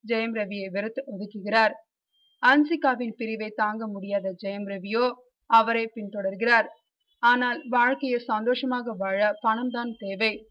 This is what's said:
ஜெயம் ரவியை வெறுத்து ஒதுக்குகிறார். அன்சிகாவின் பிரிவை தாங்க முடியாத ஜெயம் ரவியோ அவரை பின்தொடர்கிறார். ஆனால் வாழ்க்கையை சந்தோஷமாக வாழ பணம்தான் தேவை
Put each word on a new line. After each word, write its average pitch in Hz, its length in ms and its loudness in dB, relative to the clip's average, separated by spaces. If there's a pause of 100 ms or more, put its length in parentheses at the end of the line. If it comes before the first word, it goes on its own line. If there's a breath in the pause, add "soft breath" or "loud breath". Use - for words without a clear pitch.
ஜெயம் 226 340 -2
ரவியை 202 320 -4
வெறுத்து 208 340 -4 (100)
ஒதுக்குகிறார். 208 600 0 (680)
அன்சிகாவின் 262 720 4
பிரிவை 220 300 -6 (120)
தாங்க 214 280 -2
முடியாத 196 520 -4
ஜெயம் 202 300 -6
ரவியோ 196 360 -2 (440)
அவரை 226 380 4
பின்தொடர்கிறார். 208 800 0 (560)
ஆனால் 247 360 2 (100)
வாழ்க்கையை 247 520 2
சந்தோஷமாக 240 760 -2
வாழ 190 200 0 (220)
பணம்தான் 240 560 0
தேவை 196 320 -2 (220)